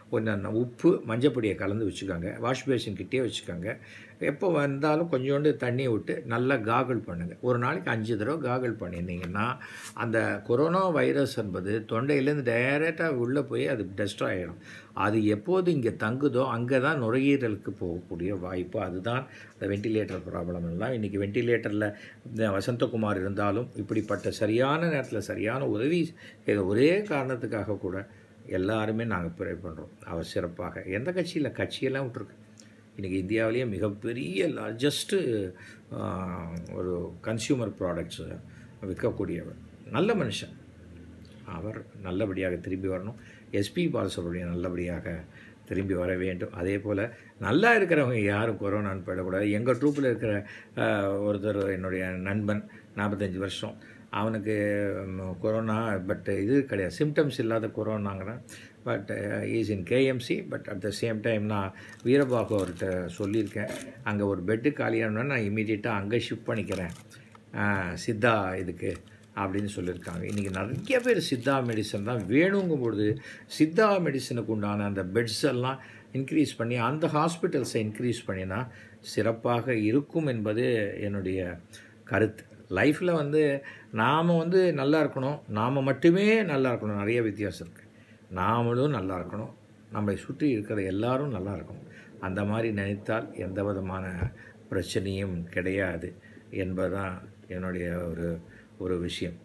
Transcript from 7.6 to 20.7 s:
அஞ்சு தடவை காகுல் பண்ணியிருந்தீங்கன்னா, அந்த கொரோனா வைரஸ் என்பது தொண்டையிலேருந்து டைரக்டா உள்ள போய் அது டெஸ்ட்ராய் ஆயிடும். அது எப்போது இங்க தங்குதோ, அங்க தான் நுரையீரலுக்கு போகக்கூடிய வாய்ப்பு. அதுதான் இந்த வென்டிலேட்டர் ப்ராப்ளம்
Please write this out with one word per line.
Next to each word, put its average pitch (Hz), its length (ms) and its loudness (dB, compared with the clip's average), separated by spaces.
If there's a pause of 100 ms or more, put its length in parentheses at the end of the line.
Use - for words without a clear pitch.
அஞ்சு 113 280 0
தடவை 127 320 -2
காகுல் 127 220 0
பண்ணியிருந்தீங்கன்னா, 90 840 -4 (380)
அந்த 107 520 0
கொரோனா 165 420 4
வைரஸ் 135 480 2
என்பது 104 520 -2
தொண்டையிலேருந்து 135 640 2
டைரக்டா 151 560 2
உள்ள 131 340 2
போய் 123 260 -2
அது 104 280 -2
டெஸ்ட்ராய் 104 120 0 (100)
ஆயிடும். 92 380 -2 (360)
அது 107 340 4
எப்போது 175 460 4
இங்க 120 180 2
தங்குதோ, 127 580 2
அங்க 120 320 2
தான் 143 220 2
நுரையீரலுக்கு 120 800 2
போகக்கூடிய 90 600 -4
வாய்ப்பு. 90 400 -4
அதுதான் 98 460 -2 (260)
இந்த 101 240 -2
வென்டிலேட்டர் 104 440 0 (120)
ப்ராப்ளம் 87 380 -4